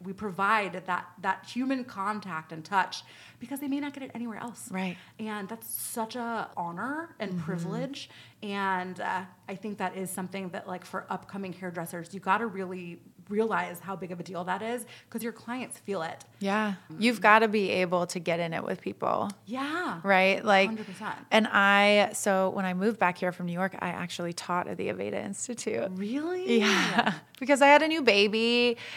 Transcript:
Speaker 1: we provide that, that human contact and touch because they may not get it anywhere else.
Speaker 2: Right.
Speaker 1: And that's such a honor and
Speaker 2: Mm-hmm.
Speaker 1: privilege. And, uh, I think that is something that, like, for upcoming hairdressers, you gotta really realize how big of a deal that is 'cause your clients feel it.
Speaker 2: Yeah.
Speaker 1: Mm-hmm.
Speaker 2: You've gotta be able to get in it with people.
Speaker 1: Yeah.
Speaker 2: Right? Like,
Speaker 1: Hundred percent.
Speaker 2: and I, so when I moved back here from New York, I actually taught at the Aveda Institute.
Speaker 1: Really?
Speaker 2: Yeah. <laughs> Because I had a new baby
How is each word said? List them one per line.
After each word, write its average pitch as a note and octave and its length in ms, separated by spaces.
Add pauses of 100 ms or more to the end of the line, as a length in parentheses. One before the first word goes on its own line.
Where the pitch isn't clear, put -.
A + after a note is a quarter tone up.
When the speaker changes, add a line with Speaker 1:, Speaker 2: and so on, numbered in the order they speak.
Speaker 1:
we F#3+ 100
provide G3 720
that, - 200 (160)
that F#3+ 240
human C4 380
contact F#3+ 680
and D#3+ 100
touch - 400 (380)
because C4+ 180
they C#4+ 80
may C#4 140
not C#4+ 120
get C#4 120
it C4 100
anywhere A#3 240
else. - 320
Speaker 2:
Right. F#3 260 (220)
Speaker 1:
And G#3 300
that's A3+ 260
such A3+ 400
a A#3 420
honor A3+ 640
and G3 140
Speaker 2:
Mm-hmm. F3+ 80
Speaker 1:
privilege. G3 680 (320)
And, F#3+ 600
uh, F#3+ 220 (260)
I G3 80
think G#3 220
that F#3 180
is F#3 140
something F#3 400
that, - 180
like, F3+ 160
for - 260
upcoming F#3+ 420
hairdressers, E3+ 640
you G3 60
gotta G#3 260
really F#3 540 (280)
realize G3 500
how F#3+ 180
big E3+ 140
of F3+ 80
a F3 40
deal F3+ 220
that F#3 180
is A#3 220 (240)
'cause A3+ 140
your A3+ 100
clients A#3+ 460
feel G3 240
it. - 220 (160)
Speaker 2:
Yeah. G3+ 340 (160)
Speaker 1:
Mm-hmm. D#3+ 120
Speaker 2:
You've A3+ 180
gotta A3 280
be G3+ 220
able F3+ 380
to F3+ 100
get E3+ 220
in E3 120
it - 120
with F#3 160
people. - 500 (160)
Speaker 1:
Yeah. C4+ 560
Speaker 2:
Right? F#3+ 420
Like, G3 240
Speaker 1:
Hundred G#3+ 180
percent. F#3+ 280 (160)
Speaker 2:
and G#3+ 200
I, G3+ 640
so F#3+ 360
when F#3+ 140
I F#3 100
moved G#3 240
back F3+ 180
here F3+ 160
from F3 140
New F3 60
York, F#3 280
I F#3 100
actually F3 420
taught F3+ 340
at - 100
the F#2 120
Aveda - 360
Institute. G#3+ 680
Speaker 1:
Really? B3+ 680
Speaker 2:
Yeah. F#3 580
<laughs> - 40 (200)
Because C4 180
I C#4 60
had C#4+ 160
a D#4+ 60
new D#4+ 140
baby A3+ 760 (200)